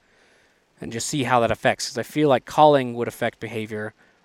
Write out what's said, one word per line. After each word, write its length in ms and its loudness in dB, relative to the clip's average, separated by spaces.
And 120 -12
just 160 -8
see 160 -4
how 160 2
that 100 2
affects, 380 -2
'cause 100 -8
I 40 -4
feel 260 0
like 160 2
calling 500 4
would 140 -4
affect 320 -6
behavior, 540 -10